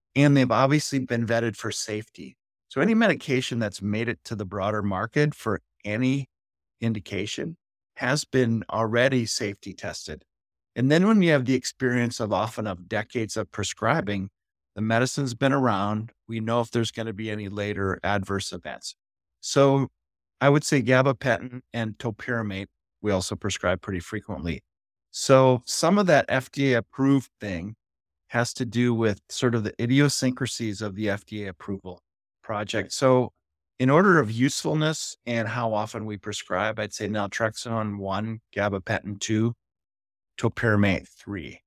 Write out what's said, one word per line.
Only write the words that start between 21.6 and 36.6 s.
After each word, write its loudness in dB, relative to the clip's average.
and -4
topiramate, -6
we -2
also 0
prescribe -2
pretty -6
frequently. -8
So 6
some 2
of 2
that 6
F -2
D 2
A 4
approved 0
thing -8
has -2
to -4
do 0
with 0
sort 0
of 0
the -4
idiosyncrasies 0
of -6
the -2
F -2
D -10
A -8
approval -10
project. -4
So 2
in 2
order 6
of 2
usefulness -2
and -2
how -2
often -4
we -8
prescribe, -4